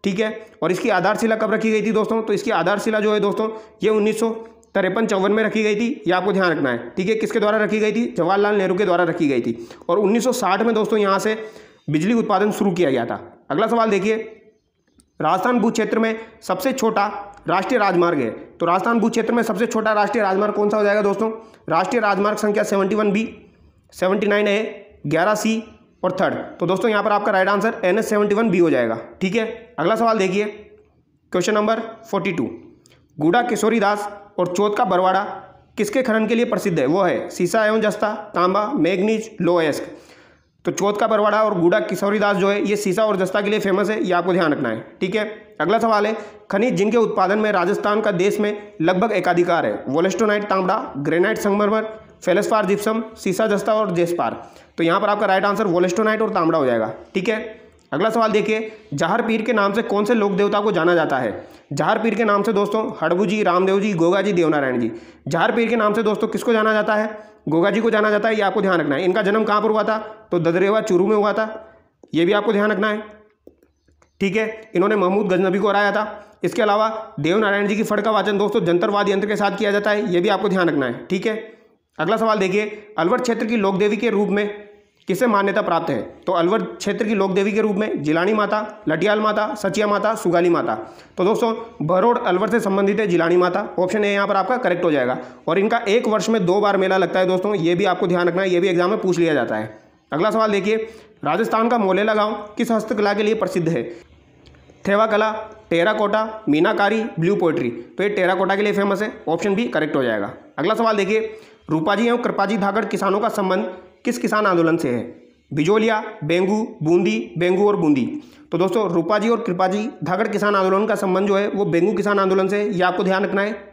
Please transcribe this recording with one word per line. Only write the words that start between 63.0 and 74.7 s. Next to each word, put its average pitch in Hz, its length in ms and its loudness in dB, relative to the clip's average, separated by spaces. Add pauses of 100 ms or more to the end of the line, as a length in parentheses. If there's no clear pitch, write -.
हड़बू 175 260 2
जी, 214 160 0
रामदेव 190 380 2
जी, 208 140 0
गोगा 175 280 2
जी, 202 100 0
देवनारायण 151 480 0
जी। 113 100 -2 (380)
जहार 170 240 0
पीर 226 160 0
के 233 80 0
नाम 208 180 2
से 226 80 0
दोस्तों 214 260 0
किसको 226 240 -2
जाना 220 200 2
जाता 214 220 0
है? 220 240 -4 (280)
गोगा 170 240 2
जी 208 100 0
को 226 100 2
जाना 214 200 2
जाता 208 180 2
है, 226 60 0
ये 214 80 0
आपको 196 200 0
ध्यान 185 180 2
रखना 143 140 -2
है। 170 100 -2
इनका 190 180 0
जन्म 208 220 2
कहाँ 208 180 2
पर 220 80 0
हुआ 214 120 0
था? 214 160 -2 (340)
तो 175 80 0
ददरेवा 190 420 2
चूरू 190 240 2
में 214 100 2
हुआ 208 160 0
था, 220 440 -6 (380)
ये 165 100 2
भी 190 80 2
आपको 208 200 2
ध्यान 208 180 2
रखना 208 180 0
है, 214 140 -4 (1160)
ठीक 196 160 0
है। 220 380 -4